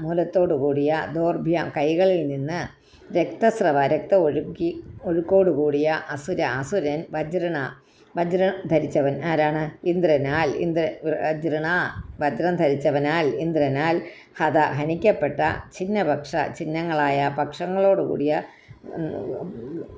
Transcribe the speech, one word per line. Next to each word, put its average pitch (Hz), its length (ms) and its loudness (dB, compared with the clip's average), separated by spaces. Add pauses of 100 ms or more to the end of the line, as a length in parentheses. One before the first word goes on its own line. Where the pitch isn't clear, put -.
മൂലത്തോടു 170 540 0
കൂടിയ, 143 580 0
ദൗർഭ്യാം 160 640 0
കൈകളിൽ 165 520 2
നിന്ന്, 139 560 -6 (300)
രക്തസ്രവ 170 720 2
രക്ത 196 280 2
ഒഴുക്കി 170 680 0 (220)
ഒഴുക്കോടു 180 460 4
കൂടിയ 151 500 2 (100)
അസുര 165 320 -4
അസുരൻ 147 680 -2
വജ്രണ 156 640 -4 (440)
വജ്രം 180 520 0
ധരിച്ചവൻ 147 560 2
ആരാണ്? 156 640 0
ഇന്ദ്രനാൽ, 156 640 2
ഇന്ദ്ര 165 380 -2 (160)
വജ്രണ 156 640 -2 (540)
വജ്രം 156 360 0
ധരിച്ചവനാൽ 147 680 2
ഇന്ദ്രനാൽ 151 760 0 (380)
ഹത 156 200 2
ഹനിക്കപ്പെട്ട 151 800 0 (320)
ഛിന്നപക്ഷ 170 640 -2 (200)
ഛിന്നങ്ങളായ 151 800 0
പക്ഷങ്ങളോടുകൂടിയ, 170 1040 2 (520)
ഉം, 143 920 -8 (140)